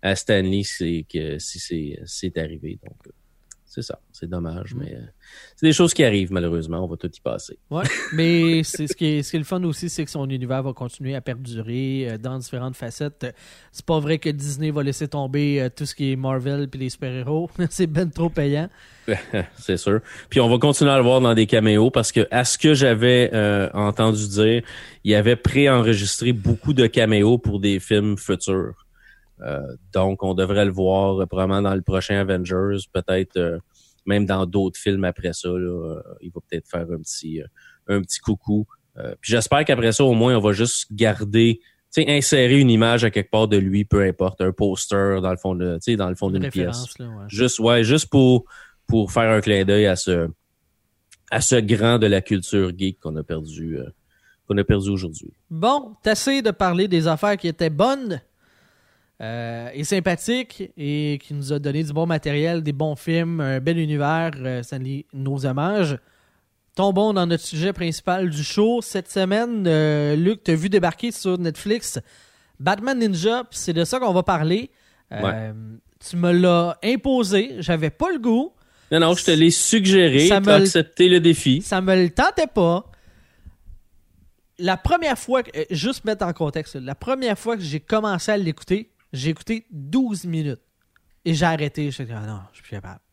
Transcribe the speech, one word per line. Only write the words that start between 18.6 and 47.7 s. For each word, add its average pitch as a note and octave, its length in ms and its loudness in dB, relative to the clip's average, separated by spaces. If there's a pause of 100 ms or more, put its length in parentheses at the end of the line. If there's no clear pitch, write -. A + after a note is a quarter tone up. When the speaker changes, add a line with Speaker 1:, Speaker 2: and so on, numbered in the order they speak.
Speaker 1:
<laughs> G2 520 -4
C'est - 180 -2
sûr. G2+ 240 0 (300)
Puis B2+ 100 2
on A#2 80 6
va A#2+ 100 4
continuer C#3+ 340 4
à C3+ 40 4
le C3 60 6
voir B2+ 180 6
dans A#2+ 140 4
des A2 120 4
caméos A2 440 4
parce A#2+ 220 -2
que, A2+ 180 4
à B2 140 2
ce - 120 -2
que D#3 180 6
j'avais, B2 600 4
euh, G#2 400 2
entendu G#2 540 0
dire, G#2+ 340 2 (400)
il G#2 140 2
avait A2+ 200 4
préenregistré A#2+ 960 2
beaucoup A2+ 420 0
de B2 120 6
caméos A2 520 4
pour G#2 220 -2
des G2 200 0
films G#2 360 0
futurs. F#2+ 680 -4 (540)
Euh, C#2 200 -8 (320)
donc, F#2+ 300 0
on F#2+ 100 -2
devrait F#2+ 320 2
le G2 60 2
voir, F#2+ 500 2
euh, F#2 60 -2
probablement F#2+ 340 0
dans G2+ 140 0
le F#2 80 -2
prochain F#2+ 320 -2
Avengers, F#2+ 640 -2 (160)
peut-être, F#2 420 -2
euh, E2+ 220 -2 (480)
même G2+ 200 2
dans F#2+ 200 0
d'autres F#2 320 -2
films G2 260 -2
après F2+ 300 -4
ça, - 140 -8
là, F2+ 80 -2 (400)
euh, - 60 -14 (200)
il F2+ 80 -14
va F2 180 -14
peut-être E2 200 -8
faire E2+ 220 -6
un E2+ 80 -6
petit, D#2+ 440 -10
euh, C2+ 40 -14 (420)
un G2+ 120 0
petit - 200 -8
coucou. G#2+ 460 -2 (300)
Euh, A#1+ 240 -10
puis G2 120 -4
j'espère C#3+ 340 2
qu'après A#2 260 2
ça, C#3+ 120 2
au B2+ 100 6
moins, A#2+ 220 4
on A2 40 4
va G#2 120 2
juste A2+ 400 -2
garder, G#2+ 680 2 (360)
tu D#3+ 80 4
sais, C#3+ 80 0
insérer C#3 480 4
une C3 120 8
image A#2 340 4
à A2+ 60 2
quelque G2+ 200 -2
part A2 180 2
de G#2 100 4
lui, G2 260 2
peu G2+ 180 2
importe, F#2 380 0
un F#2+ 120 0
poster G2 680 -2
dans F#2 120 -2
le F2+ 40 -4
fond F#2+ 180 -4
de, F2+ 200 -2
tu E2+ 180 -4
sais, A2+ 40 0
dans F#2+ 120 -2
le F#2 60 -4
fond G2 140 -4
Speaker 2:
Une F#2+ 60 -2
Speaker 1:
d'une F#2 100 -2
Speaker 2:
référence, F#2 500 -6
Speaker 1:
pièce. - 60 -20
Speaker 2:
là, B2 140 -14
ouais. G2+ 140 -16
Speaker 1:
Juste, A2+ 300 -2
ouais, A#2 240 4